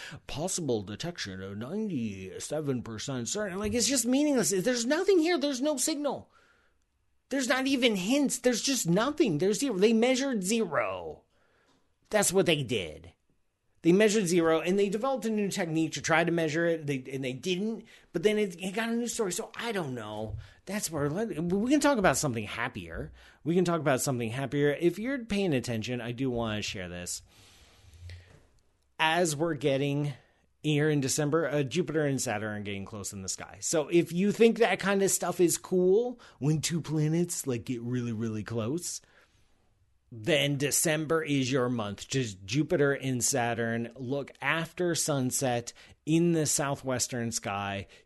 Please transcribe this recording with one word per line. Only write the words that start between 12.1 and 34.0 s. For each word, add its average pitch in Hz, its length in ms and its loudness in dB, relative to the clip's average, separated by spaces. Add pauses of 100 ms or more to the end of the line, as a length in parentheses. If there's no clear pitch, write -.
That's 202 220 2
what 185 140 4
they 151 160 4
did. 87 500 -6 (720)
They 165 100 6
measured 208 340 6
zero, 165 340 4
and 180 180 0
they 202 100 4
developed 226 380 -2
a 226 40 -2
new 208 180 0
technique 160 440 0
to 147 80 -6
try 160 240 2
to 170 80 2
measure 165 320 0
it, 165 220 0
they, 135 260 -4
and 135 100 -6
they 127 120 -4
didn't, 190 500 -4 (300)
but 165 80 -2
then 208 160 2
it, 202 200 -2
it 185 140 -8
got 220 160 -4
a 233 60 -2
new 233 140 -2
story, 220 220 -4
so 196 200 -6 (100)
I 233 120 -4
don't 156 220 -4
know. 107 420 -8 (280)
That's 196 260 -6
where, 147 200 0
we 185 600 -2
can 294 100 6
talk 285 180 4
about 170 180 6
something 117 280 -2
happier. 110 680 -6 (320)
We 165 100 0
can 180 120 4
talk 170 140 0
about 135 200 2
something 120 300 -2
happier. 143 500 0
If 170 180 2
you're 262 200 -4
paying 202 340 -2
attention, 123 480 -2
I 117 120 -6
do 131 180 -2
wanna 113 320 -2
share 95 260 -8
this. 87 320 -8 (1800)
As 160 380 2
we're 165 160 0
getting 143 640 0 (480)
here 151 260 2
in 147 140 2
December, 147 440 0
uh, 143 160 0
Jupiter 147 440 0
and 135 120 0
Saturn 107 380 -4
are 104 80 -8
getting 98 220 -6
close 101 260 -10
in 101 80 -10
the 95 80 -8
sky. 87 320 -8
So 151 280 0
if 170 260 2